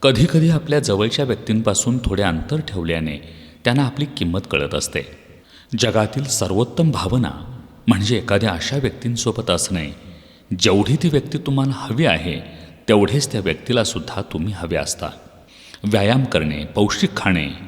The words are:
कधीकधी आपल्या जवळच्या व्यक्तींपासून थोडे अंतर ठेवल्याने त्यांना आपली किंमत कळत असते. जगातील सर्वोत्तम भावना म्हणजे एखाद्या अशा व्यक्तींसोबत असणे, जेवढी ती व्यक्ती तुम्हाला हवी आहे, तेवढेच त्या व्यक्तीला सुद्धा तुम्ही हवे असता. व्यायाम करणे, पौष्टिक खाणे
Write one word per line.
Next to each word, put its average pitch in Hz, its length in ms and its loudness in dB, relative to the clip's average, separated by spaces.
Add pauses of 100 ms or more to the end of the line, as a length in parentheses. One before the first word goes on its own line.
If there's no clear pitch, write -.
कधीकधी 151 460 4
आपल्या 147 300 2
जवळच्या 113 460 2
व्यक्तींपासून 110 800 0
थोडे 98 180 0
अंतर 90 360 0
ठेवल्याने 82 580 -4 (480)
त्यांना 123 200 4
आपली 143 200 -4
किंमत 90 340 -2 (120)
कळत 71 240 -4
असते. - 240 -4 (800)
जगातील 110 440 0
सर्वोत्तम 127 680 0
भावना 98 680 -2 (280)
म्हणजे 104 300 2
एखाद्या 101 320 2
अशा 90 280 -4
व्यक्तींसोबत 117 720 -2
असणे, 82 420 -2 (680)
जेवढी 101 440 4
ती 175 60 4
व्यक्ती 143 280 0
तुम्हाला 135 380 0
हवी 131 300 -2
आहे, 82 360 0 (460)
तेवढेच 107 440 4
त्या 110 100 -2
व्यक्तीला 110 420 0
सुद्धा - 380 -6
तुम्ही 101 320 -4
हवे 85 220 -4
असता. 76 320 -4 (760)
व्यायाम 107 400 4
करणे, 76 420 -2
पौष्टिक - 500 0
खाणे 82 340 0 (180)